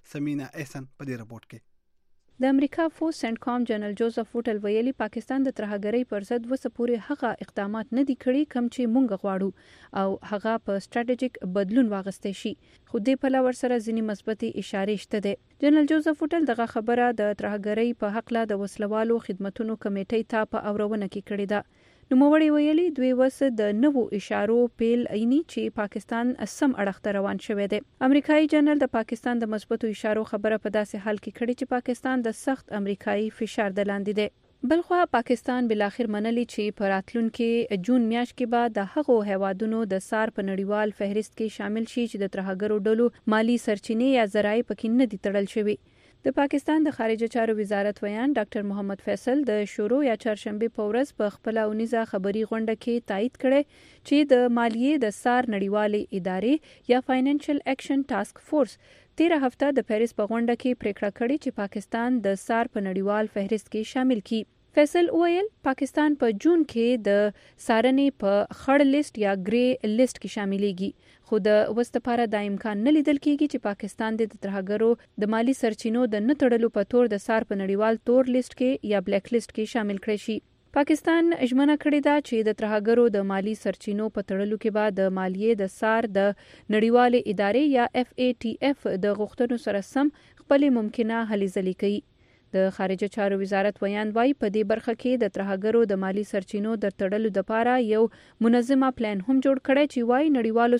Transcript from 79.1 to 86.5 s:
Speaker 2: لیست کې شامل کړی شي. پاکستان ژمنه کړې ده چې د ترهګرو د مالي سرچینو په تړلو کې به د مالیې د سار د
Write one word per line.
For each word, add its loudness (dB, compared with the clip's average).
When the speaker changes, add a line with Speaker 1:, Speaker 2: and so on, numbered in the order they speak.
Speaker 2:
لیست -2
کې -6
شامل -2
کړی -2
شي. -4
پاکستان 4
ژمنه 4
کړې 4
ده 4
چې -2
د -2
ترهګرو 4
د 2
مالي -2
سرچینو -4
په -6
تړلو -2
کې 2
به 2
د 2
مالیې 0
د -4
سار 0
د 4